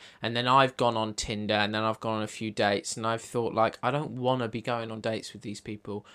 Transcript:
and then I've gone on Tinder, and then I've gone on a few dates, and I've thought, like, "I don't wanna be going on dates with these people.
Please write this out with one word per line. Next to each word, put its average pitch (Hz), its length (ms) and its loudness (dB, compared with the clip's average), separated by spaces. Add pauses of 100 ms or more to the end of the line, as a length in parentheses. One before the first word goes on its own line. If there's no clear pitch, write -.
(220)
and 117 140 -2
then 120 120 0
I've 131 300 6
gone 120 180 4
on 110 180 -2
Tinder, 104 420 -2
and 104 180 2
then 110 100 0
I've 110 160 0
gone 110 180 -2
on 107 60 -2
a 107 40 -4
few 110 240 -6
dates, 101 440 2
and 113 120 -4
I've 113 140 0
thought, 117 320 -2
like, 110 280 2
"I 120 100 0
don't 143 200 -4
wanna 127 360 0
be 113 140 -4
going 117 300 -4
on 110 100 -8
dates 110 320 -4
with 104 80 -14
these 104 200 -10
people. 104 540 -8